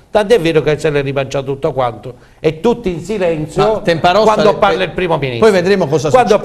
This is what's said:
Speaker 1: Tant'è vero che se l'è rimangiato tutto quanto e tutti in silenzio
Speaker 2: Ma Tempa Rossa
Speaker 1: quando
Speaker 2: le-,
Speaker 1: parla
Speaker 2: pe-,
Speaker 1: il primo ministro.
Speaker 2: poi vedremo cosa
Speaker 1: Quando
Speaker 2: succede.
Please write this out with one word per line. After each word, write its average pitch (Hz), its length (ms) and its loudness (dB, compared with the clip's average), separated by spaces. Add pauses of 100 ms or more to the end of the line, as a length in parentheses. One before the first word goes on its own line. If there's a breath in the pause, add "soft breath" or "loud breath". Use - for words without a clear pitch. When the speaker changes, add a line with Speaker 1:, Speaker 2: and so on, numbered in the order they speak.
(100)
Speaker 1:
Tant'è 214 300 2
vero 165 200 2
che 147 160 0
se 156 140 -2
l'è 143 120 0
rimangiato 139 420 -4
tutto 135 280 -4
quanto 120 420 -6 (260 soft breath)
e 156 180 -2
tutti 233 340 -2
in 160 120 -8
silenzio 185 680 -2
Speaker 2:
Ma 196 40 -4
Tempa 170 320 0
Rossa 208 220 2
Speaker 1:
quando 208 180 2
Speaker 2:
le-, - 80 -2
Speaker 1:
parla 196 200 2
Speaker 2:
pe-, 185 80 0
Speaker 1:
il - 40 -6
primo 165 280 -2
ministro. 135 300 0
Speaker 2:
poi 196 80 4
vedremo 180 300 0
cosa 147 240 0
Speaker 1:
Quando 240 200 4
Speaker 2:
succede. 208 140 2